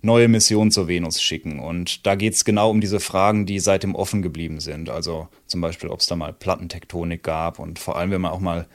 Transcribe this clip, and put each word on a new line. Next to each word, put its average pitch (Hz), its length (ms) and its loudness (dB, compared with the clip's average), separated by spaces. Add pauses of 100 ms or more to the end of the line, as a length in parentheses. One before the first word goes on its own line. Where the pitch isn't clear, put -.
neue 117 260 8
Missionen 107 420 6
zur 95 200 0
Venus 85 320 -2
schicken. 78 380 -4
Und 85 460 -6
da 98 100 4
geht's 107 280 0
genau 107 260 4
um 107 120 4
diese 101 180 0
Fragen, 101 460 2
die 98 140 -4
seitdem 95 360 2
offen 98 260 -2
geblieben 80 380 -6
sind. 78 300 -10
Also 82 400 -8 (180)
zum 87 140 -6
Beispiel, 82 280 -6
ob's - 180 -4
da 87 100 -2
mal 78 160 -8
Plattentektonik 85 880 -6
gab 80 340 -4
und 82 220 -12
vor - 180 -6
allem, 90 140 -2
wenn 92 100 -2
man 82 120 -2
auch 92 80 -6
mal 85 340 -4